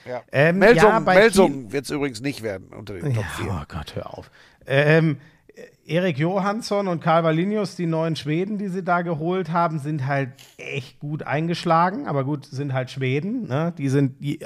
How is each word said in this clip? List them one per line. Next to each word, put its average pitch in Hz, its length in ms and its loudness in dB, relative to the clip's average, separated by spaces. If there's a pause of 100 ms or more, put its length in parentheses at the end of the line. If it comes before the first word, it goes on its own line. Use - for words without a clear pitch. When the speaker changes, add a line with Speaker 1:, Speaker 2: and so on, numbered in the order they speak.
Speaker 1:
Ja. 123 140 -10 (100)
Speaker 2:
Ähm, 160 260 4
Speaker 1:
Melsungen, 208 360 8
Speaker 2:
ja, 220 60 2
bei 185 160 4
Speaker 1:
Melsungen 180 480 6
Speaker 2:
Kiel 98 80 -12
Speaker 1:
wird's 135 180 -4
übrigens 139 320 -4
nicht 127 200 -6
werden 95 260 -6
unter 104 260 -14
den 113 160 -4
Speaker 2:
Ja, 117 60 0
Speaker 1:
Top 107 80 -2 (120)
vier. 98 140 -4
Speaker 2:
oh 78 180 -6
Gott, - 260 -10
hör - 240 -10
auf. - 120 -18 (400)
Ähm, 151 480 4 (680)
Erik 165 320 -2
Johansson 202 680 -2
und 165 140 -4
Karl 165 220 2
Wallinius, 185 500 0
die 175 120 -4
neuen 160 300 -2
Schweden, 175 420 -4
die 202 100 -6
sie 180 160 -6
da 175 160 0
geholt 170 500 -4
haben, 170 280 0
sind 143 280 -4
halt 139 240 0 (280)
echt 139 420 -10
gut 147 220 -8
eingeschlagen. 170 840 0
Aber 139 180 -2
gut, 139 200 -4
sind 135 300 -6
halt 131 160 -4
Schweden, 151 580 -4
ne? 160 300 -2
Die 139 100 -2
sind 135 340 0
die 143 240 -6